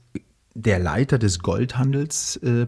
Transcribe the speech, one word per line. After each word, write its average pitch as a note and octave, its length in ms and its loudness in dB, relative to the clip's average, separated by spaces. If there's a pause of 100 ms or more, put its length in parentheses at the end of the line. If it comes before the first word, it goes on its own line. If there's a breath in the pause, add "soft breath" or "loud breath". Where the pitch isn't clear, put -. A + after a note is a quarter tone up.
(540)
der G#2+ 240 2
Leiter F#2+ 400 2
des F#2+ 220 2
Goldhandels, C3+ 960 -2
äh, A#2+ 320 0